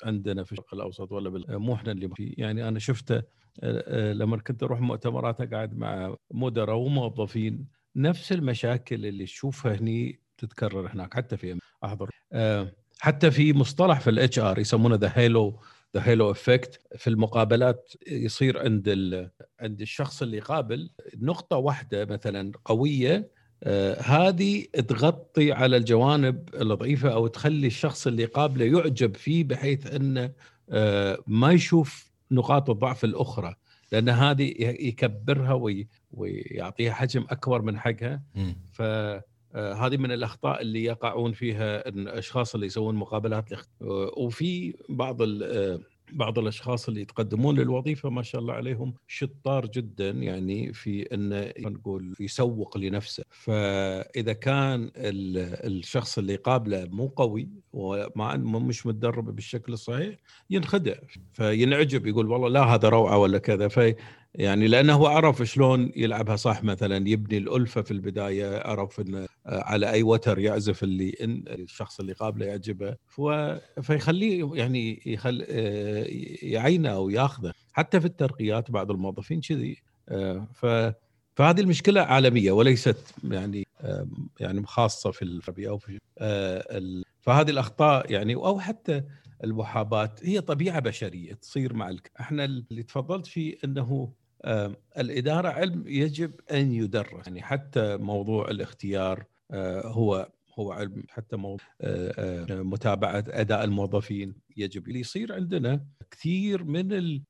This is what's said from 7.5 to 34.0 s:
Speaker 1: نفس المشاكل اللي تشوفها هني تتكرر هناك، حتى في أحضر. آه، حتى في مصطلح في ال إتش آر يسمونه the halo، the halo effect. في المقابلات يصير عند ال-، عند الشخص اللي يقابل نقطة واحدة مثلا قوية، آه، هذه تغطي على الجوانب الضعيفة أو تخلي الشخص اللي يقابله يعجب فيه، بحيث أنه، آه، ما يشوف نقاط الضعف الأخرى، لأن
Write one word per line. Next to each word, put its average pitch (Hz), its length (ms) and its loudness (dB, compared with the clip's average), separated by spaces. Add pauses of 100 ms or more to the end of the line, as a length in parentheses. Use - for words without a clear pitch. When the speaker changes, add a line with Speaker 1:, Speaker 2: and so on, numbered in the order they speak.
Speaker 1:
نفس 170 360 0
المشاكل 120 760 -2
اللي 98 180 -8
تشوفها 127 500 -4
هني 113 460 -2 (180)
تتكرر 98 540 -6
هناك، 92 220 -10
حتى 110 220 -4
في 90 220 -8 (260)
أحضر. 101 260 -8 (220)
آه، 104 400 0 (260)
حتى 156 320 4
في 151 220 6
مصطلح 143 480 4
في 120 100 2
ال 110 80 4
إتش 127 200 4
آر 98 200 2
يسمونه 113 400 4
the 101 120 2
halo، 113 440 4 (440)
the - 20 0
halo 110 360 6
effect. - 420 2 (180)
في - 100 -8
المقابلات 113 840 2 (140)
يصير 131 520 0
عند 107 300 0
ال-، 92 420 -2 (300)
عند 107 200 -8
الشخص 139 420 -8
اللي 117 140 -4
يقابل 139 540 -4 (260)
نقطة 165 400 -2
واحدة 127 480 -2
مثلا 101 480 -6 (120)
قوية، 139 680 2 (320)
آه، 98 400 0
هذه 185 600 4
تغطي 147 880 2
على 127 240 6
الجوانب 127 800 4
الضعيفة 117 580 2
أو 113 140 2
تخلي 147 400 0
الشخص 135 400 -2
اللي 117 160 0
يقابله 131 420 0
يعجب 127 520 2
فيه، 165 280 0
بحيث 135 500 -2
أنه، 131 360 -2 (400)
آه، 101 560 2
ما 120 260 6
يشوف 170 580 4 (200)
نقاط 135 400 4
الضعف 123 340 -2
الأخرى، 110 500 -2 (380)
لأن 113 160 2